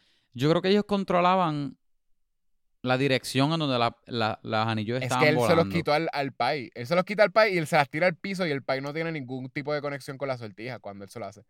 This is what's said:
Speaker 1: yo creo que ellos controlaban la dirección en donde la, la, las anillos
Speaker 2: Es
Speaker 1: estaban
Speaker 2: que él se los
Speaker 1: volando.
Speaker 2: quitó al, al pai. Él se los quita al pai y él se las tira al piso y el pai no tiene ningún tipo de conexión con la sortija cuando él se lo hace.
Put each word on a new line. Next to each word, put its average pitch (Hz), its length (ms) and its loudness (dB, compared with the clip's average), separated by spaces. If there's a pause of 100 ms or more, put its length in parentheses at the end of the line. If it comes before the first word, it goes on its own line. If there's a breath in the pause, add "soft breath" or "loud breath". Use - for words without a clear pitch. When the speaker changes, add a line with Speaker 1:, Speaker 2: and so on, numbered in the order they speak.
(340)
Speaker 1:
yo 131 160 2
creo 165 120 4
que 185 80 2
ellos 202 160 4
controlaban 180 920 0 (1040)
la 127 160 0
dirección 135 540 0
en 165 80 0
donde 139 180 -2
la, 117 280 0
la, 113 360 -2
las 110 280 0
anillos 110 300 -2
Speaker 2:
Es 127 40 -4
Speaker 1:
estaban 127 220 0
Speaker 2:
que 151 60 6
él 156 40 2
se 127 60 2
los 117 80 4
Speaker 1:
volando. 170 260 2
Speaker 2:
quitó 151 180 0
al, 160 200 0
al 139 180 -4
pai. 131 440 -2
Él 120 120 -10
se 165 80 0
los 180 80 4
quita 196 200 4
al 190 100 4
pai 220 200 4
y 175 40 2
él 156 100 0
se - 80 0
las 143 140 4
tira 160 180 0
al 180 80 0
piso 190 320 -4
y 151 40 -2
el 139 120 -4
pai 135 160 -2
no 143 140 -8
tiene 165 180 -4
ningún 131 380 -8
tipo 147 240 -6
de 147 80 -2
conexión 135 360 -8
con 139 120 -4
la 127 80 -4
sortija 113 420 -10
cuando 101 240 -14
él 98 60 -16
se 120 100 -16
lo 107 60 -8
hace. 101 240 -16